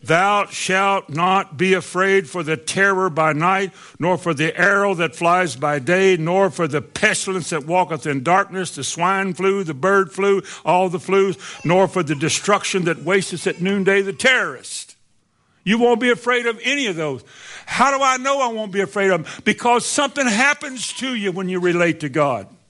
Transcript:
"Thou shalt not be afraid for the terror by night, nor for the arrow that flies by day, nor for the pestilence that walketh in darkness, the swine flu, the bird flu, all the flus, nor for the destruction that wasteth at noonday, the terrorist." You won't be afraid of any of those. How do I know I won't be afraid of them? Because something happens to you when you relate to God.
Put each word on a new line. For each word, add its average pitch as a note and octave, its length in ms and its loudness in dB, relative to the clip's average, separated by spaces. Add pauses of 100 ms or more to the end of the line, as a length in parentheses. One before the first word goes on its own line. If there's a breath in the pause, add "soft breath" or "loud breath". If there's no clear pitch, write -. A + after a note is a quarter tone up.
"Thou G3 440 2
shalt G3 640 -2
not F3 480 0
be F#3+ 160 2
afraid F#3+ 560 0
for F3+ 120 -8
the D#3 140 -2
terror F#3+ 540 0
by D#3 240 2
night, F#3 400 0 (260 loud breath)
nor F3 180 2
for F3 160 -2
the D#3 240 -2
arrow G3+ 360 2
that E3 200 -2
flies E3+ 440 0
by D3 220 0
day, F#3 360 4
nor F3 340 2
for D#3+ 200 -2
the C#3+ 120 -2
pestilence F#3+ 680 -2
that D3 160 -4
walketh E3 420 -2
in C#3 160 -2
darkness, F#3 480 0
the C#3 140 -12
swine F#3+ 480 -2
flu, G3 320 0
the D#3 80 -6
bird F#3+ 400 2
flu, G3 280 2 (220 loud breath)
all F3+ 240 4
the E3+ 120 -4
flus, G3 380 0 (280 loud breath)
nor F3+ 200 4
for F3+ 160 -2
the D3+ 140 -2
destruction F#3 680 0
that D#3+ 180 -2
wasteth F#3 420 -2
at F3 160 -2
noonday, G3 400 2
the G3 120 -2
terrorist." G#3 840 -2 (720)
You G#3+ 120 2
won't A#3+ 220 4
be B3 100 2
afraid A#3+ 360 0
of A3 180 -4
any C4 240 -2
of F#3 80 -4
those. D3 260 -4 (440 loud breath)
How C4 300 2
do C4+ 60 0
I C4 160 2
know C#4 220 -2
I B3+ 80 0
won't A3 240 -6
be G3 80 -4
afraid G3 320 0
of E3+ 120 0
them? - 200 -16
Because A#3+ 420 2
something C#4+ 400 -2
happens C4 680 -2
to B3+ 200 -6
you G3+ 180 -4
when F#3 180 -4
you F#3 100 -2
relate F3 400 2
to D3+ 100 -6
God. C3 380 0 (220)